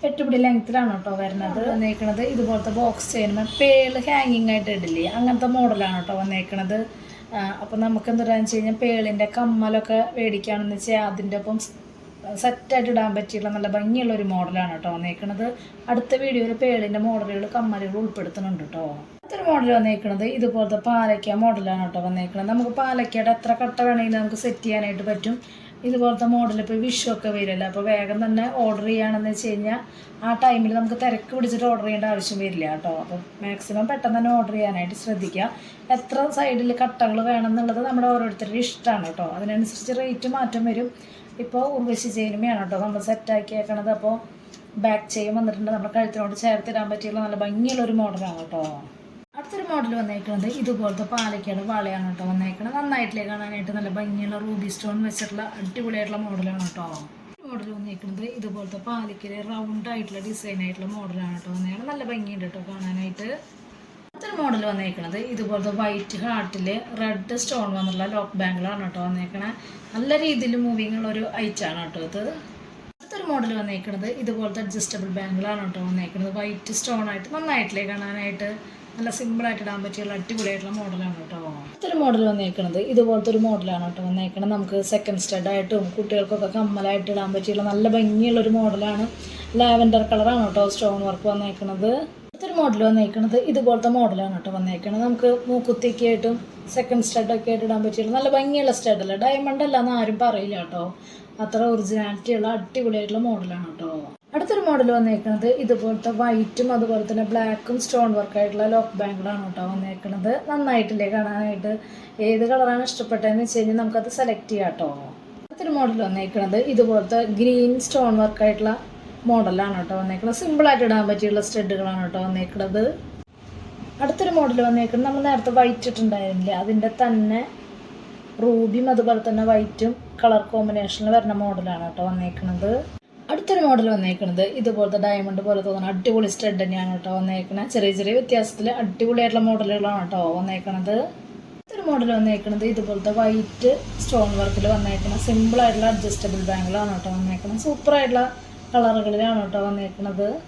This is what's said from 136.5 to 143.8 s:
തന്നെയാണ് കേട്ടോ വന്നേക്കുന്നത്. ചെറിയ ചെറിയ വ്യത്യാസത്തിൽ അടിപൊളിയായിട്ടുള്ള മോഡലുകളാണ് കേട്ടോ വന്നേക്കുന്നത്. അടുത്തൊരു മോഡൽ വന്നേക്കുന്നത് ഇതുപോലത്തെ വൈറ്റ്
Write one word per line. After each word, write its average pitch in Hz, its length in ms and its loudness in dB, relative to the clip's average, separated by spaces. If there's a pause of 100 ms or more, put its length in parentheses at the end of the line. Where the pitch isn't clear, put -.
തന്നെയാണ് 185 320 -2
കേട്ടോ 180 220 -6
വന്നേക്കുന്നത്. 185 580 -2
ചെറിയ 202 240 4
ചെറിയ 202 200 0
വ്യത്യാസത്തിൽ 226 480 0 (160)
അടിപൊളിയായിട്ടുള്ള 226 640 2
മോഡലുകളാണ് 202 540 2
കേട്ടോ 180 180 -2 (180)
വന്നേക്കുന്നത്. 190 560 -2 (640)
അടുത്തൊരു 392 300 -12
മോഡൽ 247 200 4 (100)
വന്നേക്കുന്നത് 214 540 2
ഇതുപോലത്തെ 202 480 0
വൈറ്റ് 220 520 4 (300)